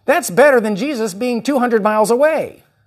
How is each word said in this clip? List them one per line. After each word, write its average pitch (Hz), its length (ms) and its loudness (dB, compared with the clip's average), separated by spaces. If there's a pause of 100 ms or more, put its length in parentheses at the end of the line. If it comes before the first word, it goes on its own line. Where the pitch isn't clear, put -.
that's 277 260 0
better 254 300 4
than 214 160 -2
Jesus 220 380 -6
being 233 280 -4
two 277 180 -2
hundred 233 220 0
miles 214 300 0
away. 254 520 0 (240)